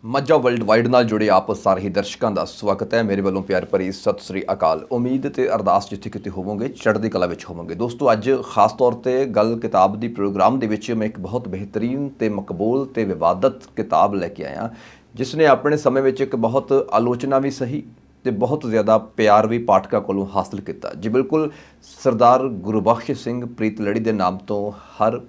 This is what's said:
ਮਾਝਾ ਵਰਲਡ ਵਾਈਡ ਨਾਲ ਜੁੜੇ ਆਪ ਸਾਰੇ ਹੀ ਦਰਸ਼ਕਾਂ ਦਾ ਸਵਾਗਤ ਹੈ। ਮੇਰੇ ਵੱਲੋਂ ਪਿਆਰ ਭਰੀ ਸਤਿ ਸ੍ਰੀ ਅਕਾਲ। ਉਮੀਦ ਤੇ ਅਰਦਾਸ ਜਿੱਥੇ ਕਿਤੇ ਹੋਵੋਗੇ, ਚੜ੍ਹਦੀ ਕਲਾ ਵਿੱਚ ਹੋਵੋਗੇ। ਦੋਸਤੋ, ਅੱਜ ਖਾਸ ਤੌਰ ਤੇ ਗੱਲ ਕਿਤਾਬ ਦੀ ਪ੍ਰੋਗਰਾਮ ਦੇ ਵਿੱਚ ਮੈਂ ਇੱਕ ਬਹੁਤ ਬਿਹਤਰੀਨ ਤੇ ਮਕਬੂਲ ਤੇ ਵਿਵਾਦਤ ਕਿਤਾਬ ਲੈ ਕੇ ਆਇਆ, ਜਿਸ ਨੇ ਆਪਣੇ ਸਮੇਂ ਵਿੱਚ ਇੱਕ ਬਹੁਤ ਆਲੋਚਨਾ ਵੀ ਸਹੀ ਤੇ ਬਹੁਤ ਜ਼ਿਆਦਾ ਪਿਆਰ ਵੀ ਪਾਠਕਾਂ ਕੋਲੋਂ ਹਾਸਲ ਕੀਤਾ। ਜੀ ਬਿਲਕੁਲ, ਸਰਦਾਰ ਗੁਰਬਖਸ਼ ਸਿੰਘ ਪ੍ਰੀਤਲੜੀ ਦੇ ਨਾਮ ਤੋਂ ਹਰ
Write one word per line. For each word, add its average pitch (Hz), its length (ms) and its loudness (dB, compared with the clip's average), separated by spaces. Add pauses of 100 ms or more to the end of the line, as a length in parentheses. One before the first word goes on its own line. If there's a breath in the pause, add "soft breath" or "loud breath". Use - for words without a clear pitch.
ਮਾਝਾ 139 300 2
ਵਰਲਡ 123 260 2
ਵਾਈਡ 113 240 4
ਨਾਲ 123 160 6
ਜੁੜੇ 107 260 2
ਆਪ 95 240 4
ਸਾਰੇ 92 280 0
ਹੀ 101 80 -4
ਦਰਸ਼ਕਾਂ 101 420 -2
ਦਾ 85 140 -2
ਸਵਾਗਤ 101 480 -4
ਹੈ। 117 100 2
ਮੇਰੇ 98 180 0
ਵੱਲੋਂ 95 220 -2
ਪਿਆਰ 95 220 0
ਭਰੀ 95 260 0
ਸਤਿ - 300 -2
ਸ੍ਰੀ 92 220 -6 (100)
ਅਕਾਲ। 80 380 0
ਉਮੀਦ 127 360 -2
ਤੇ 127 280 -2
ਅਰਦਾਸ 98 340 0
ਜਿੱਥੇ 101 200 -10
ਕਿਤੇ 101 200 -10
ਹੋਵੋਗੇ, 98 380 -6
ਚੜ੍ਹਦੀ 107 420 0
ਕਲਾ 95 160 0
ਵਿੱਚ 85 200 -6
ਹੋਵੋਗੇ। 85 300 -12
ਦੋਸਤੋ, 120 360 0
ਅੱਜ 110 200 2 (220)
ਖਾਸ 107 200 4
ਤੌਰ 123 200 2
ਤੇ 127 320 -2
ਗੱਲ 113 340 0
ਕਿਤਾਬ 101 400 2
ਦੀ 120 80 -4
ਪ੍ਰੋਗਰਾਮ 101 520 0
ਦੇ 120 80 -2
ਵਿੱਚ 107 240 -4
ਮੈਂ 110 160 -2
ਇੱਕ 110 120 -8
ਬਹੁਤ 107 280 -6
ਬਿਹਤਰੀਨ 110 640 -6
ਤੇ 113 200 -2
ਮਕਬੂਲ 101 560 -2
ਤੇ 123 180 -4
ਵਿਵਾਦਤ 92 500 0 (220)
ਕਿਤਾਬ 98 380 2
ਲੈ 90 140 -2
ਕੇ 82 180 -10
ਆਇਆ, 73 240 -8 (460 loud breath)
ਜਿਸ 127 200 -6
ਨੇ 156 100 4
ਆਪਣੇ 147 320 4
ਸਮੇਂ 135 260 2
ਵਿੱਚ 131 180 0
ਇੱਕ 135 140 -4
ਬਹੁਤ 127 580 0
ਆਲੋਚਨਾ 123 460 2
ਵੀ 139 120 -2
ਸਹੀ 123 320 -6 (400)
ਤੇ 127 80 -2
ਬਹੁਤ 123 380 -2
ਜ਼ਿਆਦਾ 110 280 4
ਪਿਆਰ 107 500 4
ਵੀ 117 100 0
ਪਾਠਕਾਂ 107 440 2
ਕੋਲੋਂ 98 340 -2
ਹਾਸਲ 98 260 -4
ਕੀਤਾ। - 380 -10
ਜੀ 101 100 -6
ਬਿਲਕੁਲ, 151 420 0 (520 loud breath)
ਸਰਦਾਰ 127 440 4
ਗੁਰਬਖਸ਼ 107 640 -2
ਸਿੰਘ 123 340 -6
ਪ੍ਰੀਤਲੜੀ 110 540 -4
ਦੇ 113 120 -2
ਨਾਮ 92 260 0
ਤੋਂ 104 340 -6
ਹਰ 110 580 -2